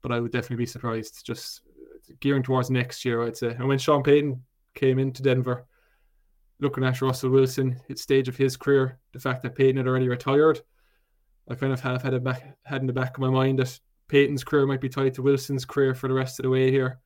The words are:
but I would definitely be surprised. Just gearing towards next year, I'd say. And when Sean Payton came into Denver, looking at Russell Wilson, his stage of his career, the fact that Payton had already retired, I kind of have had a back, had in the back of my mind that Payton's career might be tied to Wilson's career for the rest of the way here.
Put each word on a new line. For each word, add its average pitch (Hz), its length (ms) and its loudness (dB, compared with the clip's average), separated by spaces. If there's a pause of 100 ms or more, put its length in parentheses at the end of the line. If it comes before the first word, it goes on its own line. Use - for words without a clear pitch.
but 123 120 -6
I 120 80 0
would 117 120 -4
definitely 123 320 -4
be - 20 -6
surprised. 113 600 -8
Just - 340 -10 (600)
gearing 139 220 0
towards 127 280 0
next 123 340 -2
year, 117 180 0
I'd 117 140 -4
say. 120 120 -4
And 123 200 -4
when 139 100 2
Sean 143 240 2
Payton 143 400 2 (320)
came 131 240 2
into 131 240 -4
Denver, 123 440 0 (960)
looking 135 240 -2
at 127 180 0
Russell 131 280 0
Wilson, 131 480 2 (100)
his - 120 -10
stage 135 280 2
of 127 80 -8
his 131 200 0
career, 131 420 2 (140)
the 127 80 -16
fact 127 220 -4
that 123 140 -8
Payton 135 200 4
had 127 120 0
already 127 200 2
retired, 143 520 2 (920)
I 123 60 -6
kind 135 160 -2
of 127 80 -4
have 127 220 -4
had 131 120 -2
a 123 60 0
back, 127 440 -6
had 135 160 -6
in 131 60 -4
the 127 60 -2
back 127 240 -4
of 135 40 -8
my 131 80 0
mind 131 300 2
that 131 200 -4 (300)
Payton's 143 360 2
career 143 200 2
might 135 160 0
be 139 80 -4
tied 131 260 -2
to 131 80 -8
Wilson's 135 420 0
career 131 300 0
for 131 140 -6
the 131 60 0
rest 131 240 -2
of - 60 -8
the 131 60 0
way 131 200 4
here. 131 360 0